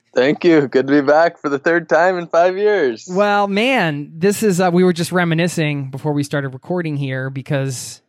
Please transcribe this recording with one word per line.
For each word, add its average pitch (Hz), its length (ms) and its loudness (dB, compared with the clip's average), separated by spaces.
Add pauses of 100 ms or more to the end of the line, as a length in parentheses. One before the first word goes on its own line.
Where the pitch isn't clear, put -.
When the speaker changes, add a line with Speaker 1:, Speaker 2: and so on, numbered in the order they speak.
(140)
Speaker 1:
Thank 135 300 2
you. 156 240 4
Good 131 200 0
to 143 140 4
be 135 40 -2
back 165 320 4
for - 100 -8
the 139 100 -2
third 165 300 0
time 175 300 2
in 170 100 -8
five 180 300 2
years. 185 520 0
Speaker 2:
Well, 202 380 0
man, 190 640 -2
this 196 300 -2
is, 185 160 2
uh, 185 140 2
we 180 100 4
were 185 80 4
just 170 220 -4
reminiscing 160 760 -2
before 143 220 -6
we 143 120 -2
started 143 260 -6
recording 151 480 -6
here 131 320 -6
because 135 800 -6